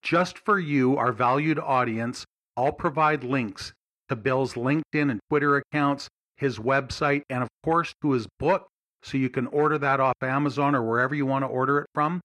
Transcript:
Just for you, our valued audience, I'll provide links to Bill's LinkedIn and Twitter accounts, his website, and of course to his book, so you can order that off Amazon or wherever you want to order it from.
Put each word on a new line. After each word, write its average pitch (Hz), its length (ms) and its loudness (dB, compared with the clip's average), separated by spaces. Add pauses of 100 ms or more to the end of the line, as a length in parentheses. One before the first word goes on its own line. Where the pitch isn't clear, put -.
Just 175 360 -2
for 202 200 0
you, 139 380 2
our 123 160 0
valued 139 460 2
audience, 123 640 -2 (320)
I'll 135 160 0
provide 151 520 0
links 123 480 -4 (360)
to 131 80 -2
Bill's 131 380 0
LinkedIn 143 560 0
and 107 100 -4 (100)
Twitter 143 260 2
accounts, 143 520 -2 (280)
his 123 220 -2
website, 135 720 0
and 127 140 -2
of 113 40 -8 (140)
course 165 400 0
to 147 100 2
his 117 140 0 (140)
book, 180 260 0 (380)
so - 120 -6
you 131 140 2
can 127 160 -2
order 147 320 2
that 135 220 2
off 131 220 2
Amazon 139 520 0
or 123 80 2
wherever 120 320 0
you 143 100 0
want 135 200 0
to 131 40 -4
order 131 300 0
it 143 160 -4
from. 160 300 0